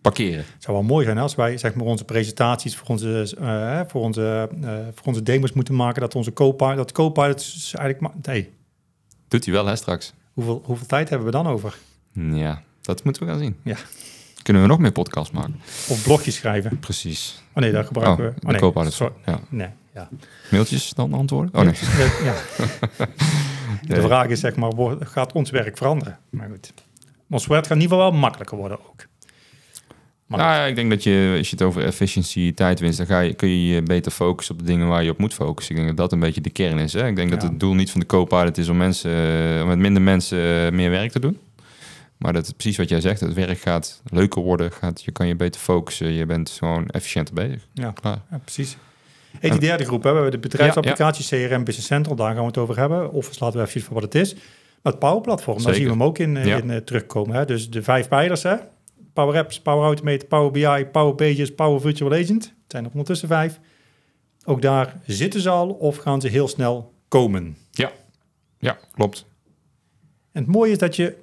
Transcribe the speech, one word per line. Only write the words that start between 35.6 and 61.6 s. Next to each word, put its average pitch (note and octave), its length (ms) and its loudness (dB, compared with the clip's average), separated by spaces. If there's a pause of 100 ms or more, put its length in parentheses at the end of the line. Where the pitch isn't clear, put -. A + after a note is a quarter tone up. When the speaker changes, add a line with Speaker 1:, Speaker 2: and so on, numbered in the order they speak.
Speaker 1:
Ik D#2+ 80 0
denk D#2+ 140 0
dat F2 140 2
dat - 20 0
een E2+ 120 2
beetje D#2+ 160 0
de - 100 -4
kern E2 280 0
is, D2+ 140 -2
hè? A#2 140 0
Ik G#2 100 -2
denk F2 140 0
dat G#2 120 0
Speaker 2:
Ja. F2+ 60 -2
Speaker 1:
het D#2+ 120 -4
doel F#2+ 140 2
niet F#2 160 2
van F#2 100 0
de E2 60 -2
Copilot F2 520 2
is E2+ 100 -2
om F2 80 2
mensen, F2+ 340 0 (460)
eh, E2 60 0
om E2+ 60 0
met F2+ 100 2
minder G2 240 4
mensen, F2 640 2
eh, E2+ 60 0
meer F2+ 180 2
werk G2 200 0
te - 100 -4
doen. D3+ 180 -2 (760)
Maar - 160 -2
dat E2+ 140 0
is - 60 -10
precies G#2 240 -4
wat F2 120 0
jij E2 120 2
zegt, F#2+ 200 0
het E2 140 -2
werk F2+ 240 -2
gaat - 520 -4
leuker F#2 320 2
worden, E2+ 300 0
gaat, E2+ 300 -6
je - 80 -8
kan - 160 -2
je F2 100 0
beter F2 240 -2
focussen, E2+ 520 -2
je E2 140 -2
bent E2 240 -2
gewoon E2 380 -4
efficiënter - 460 -4
bezig. F2 380 -6
Speaker 2:
Ja. A#2+ 180 -8
Speaker 1:
Klaar. G#2+ 400 -6
Speaker 2:
Ja, D#3+ 80 -10
precies. - 380 -10 (540)
Hey, - 100 -18
die D#3+ 100 2
Speaker 1:
En F3+ 80 4
Speaker 2:
derde D#3 260 2
groep, A#2+ 180 -2
hè? C3+ 80 2
We D3 40 4
hebben C#3 260 2
de A2+ 80 -8
bedrijfsapplicaties, D3 800 2
Speaker 1:
Ja, C3+ 80 -2
ja. B2 120 0
Speaker 2:
C - 20 -2
R B2+ 100 2
M, A#2+ 40 -2
Business A2+ 240 -6
Central, D3 280 0
daar A2 160 0
gaan A2+ 80 -2
we A#2 60 -2
het A#2+ 120 -4
over A#2 200 -2
hebben. D3+ 340 0
Office - 320 -6
laten A#2 160 -2
we G#2+ 60 0
even - 140 -6
voor - 140 -10
wat A2+ 80 -2
het G#2 120 -8
is. F#3+ 200 2 (480)
Maar - 100 0
het - 60 -6
Power E3 220 2
Platform, F#3 360 -4
daar A2 60 -4 (120)
Speaker 1:
Zeker. G2+ 40 2
Speaker 2:
zien C#3 80 2
we A#2+ 60 2
hem A2+ 100 2
ook D#3+ 160 2
in, D3+ 180 0
eh, C3+ 100 -2
Speaker 1:
Ja. G#2 100 2
Speaker 2:
in, A#2+ 140 -2
eh, A#2 60 -2
terugkomen, A2 600 -4
hè? C#3 80 0
Dus A2+ 260 -4
de A2+ 120 -6
vijf B2+ 260 2
pijlers, D#3+ 340 2
hè? F#3 120 2 (580)
Power D3 260 2
Apps, D#3+ 220 -4
Power D3 240 2
Automate, D3 420 0
Power D3 240 4
B C#3 60 -4 (240)
I, C#3 60 -2
Power D3 280 4
Pages, C#3+ 400 0
Power D3 260 2